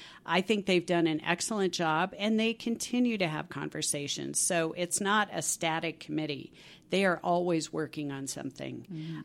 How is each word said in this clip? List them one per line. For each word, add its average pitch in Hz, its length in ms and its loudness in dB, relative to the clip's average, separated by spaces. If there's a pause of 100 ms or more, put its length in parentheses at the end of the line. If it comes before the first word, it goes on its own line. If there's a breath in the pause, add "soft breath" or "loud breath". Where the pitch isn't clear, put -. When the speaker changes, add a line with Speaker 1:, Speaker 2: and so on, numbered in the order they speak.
(240 loud breath)
Speaker 1:
I 175 160 4
think 202 240 0
they've 175 220 4
done 170 200 4
an 160 160 2
excellent 180 520 0
job, 165 420 0
and 220 240 2
they 226 140 2
continue 233 640 0
to 175 100 2
have 156 220 -4
conversations. 147 920 -4
So 165 340 2
it's 175 280 -2
not 202 280 4
a 156 120 -4
static 165 580 -2
committee. 151 500 -4 (380 loud breath)
They 190 160 2
are 180 180 4
always 175 480 2
working 151 400 -4
on 135 160 -6
something. 135 640 -8
Speaker 2:
Mm-hmm. 160 340 -8